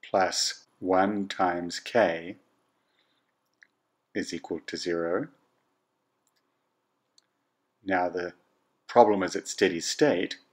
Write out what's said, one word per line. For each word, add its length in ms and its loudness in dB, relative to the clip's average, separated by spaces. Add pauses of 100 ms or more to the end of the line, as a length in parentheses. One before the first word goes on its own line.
plus 600 -2 (140)
one 500 0
times 500 -2
k 560 0 (1800)
is 200 -6
equal 340 -8
to 80 -10
zero. 540 -4 (2500)
Now 240 0
the 240 -6 (540)
problem 360 6
is 120 -4
at 120 -6
steady 320 0
state 580 0 (140)